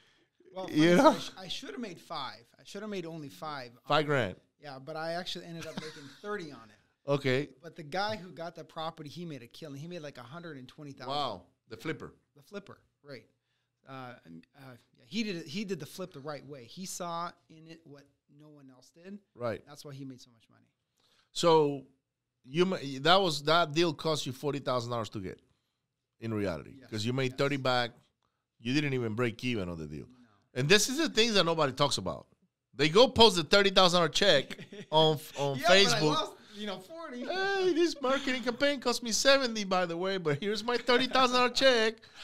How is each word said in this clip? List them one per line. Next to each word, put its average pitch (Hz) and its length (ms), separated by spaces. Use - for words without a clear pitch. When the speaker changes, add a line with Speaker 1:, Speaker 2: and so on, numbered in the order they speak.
Speaker 1:
Well, 185 160
Speaker 2:
You 170 260
Speaker 1:
funny, - 60
Speaker 2:
know? 294 80
Speaker 1:
I 220 80
sh-, - 180
I - 120
shoulda - 300
made 196 220
five. 143 440
I - 60
shoulda 208 240
made 190 180
only 160 220
five. 139 440
Speaker 2:
Five 147 180
grand. 131 300
Speaker 1:
Yeah, 139 160
but 147 180
I 160 180
actually 180 320
ended 165 200
up 156 140
making 151 280
Speaker 2:
<laughs> - 140
Speaker 1:
thirty 202 300
on 117 80
it. - 400
Speaker 2:
Okay. 139 380
Speaker 1:
But 160 140
the 170 60
guy 196 340
who 180 140
got 165 240
the 156 100
property, 160 460
he 175 160
made 143 160
a 117 40
killing. 139 320
He 151 100
made, 175 120
like, 143 160
a 127 60
hundred 156 360
and 127 100
twenty 147 240
thousand. 127 200
Speaker 2:
Wow. 127 300
The 113 60
flipper. 151 360
Speaker 1:
The 139 60
flipper, 202 360
right. 131 220
Uh, 131 260
and, 82 180
uh, 131 140
yeah, 135 80
he 196 160
did 208 140
it, 160 100
he 180 180
did 185 160
the 139 60
flip 185 260
the 151 80
right 139 260
way. 139 180
He 175 200
saw 175 460
in 160 200
it 165 160
what 139 180
no 151 80
one 143 260
else 127 160
did. 190 280
Speaker 2:
Right. 117 320
Speaker 1:
That's 147 160
why 147 100
he 139 100
made 131 160
so 127 120
much 113 180
money. 113 160
Speaker 2:
So 151 500
you 151 200
ma-, 185 140
that 175 180
was, 151 240
that 156 280
deal 170 200
cost 151 340
you 131 60
forty 143 260
thousand 127 320
dollars 117 200
to 113 100
get, 90 200
in 113 140
reality, 85 460
Speaker 1:
Yes. - 100
Speaker 2:
'cause 107 140
you 120 80
made 131 200
Speaker 1:
Yes. - 60
Speaker 2:
thirty 143 180
back. 123 340
You 120 140
didn't 147 200
even 117 200
break 117 300
even 110 240
on 85 100
the 78 80
deal. 73 200
Speaker 1:
No. - 540
Speaker 2:
And 143 80
this 208 200
is 262 100
the 330 100
things 214 260
that 185 100
nobody 160 280
talks 147 260
about. 82 280
They 139 140
go 208 200
post 220 280
the 165 80
thirty 202 260
thousand 185 280
dollar 165 100
check 156 500
Speaker 1:
<laughs> 208 160
Speaker 2:
on, 156 280
on 139 200
Speaker 1:
Yeah, 135 100
but 180 80
I 196 80
Speaker 2:
Facebook. - 180
Speaker 1:
lost, - 180
you 208 100
know, 190 140
forty. 311 440
Speaker 2:
"Hey, 381 500
this 311 280
marketing 262 400
campaign 254 380
cost 233 240
me 226 80
seventy, 254 520
by 185 220
the 170 100
way, 190 220
but 151 220
here's 214 240
my 240 120
thirty 247 300
thousand 254 300
dollar 247 140
Speaker 1:
<laughs> 247 140
Speaker 2:
check." 226 300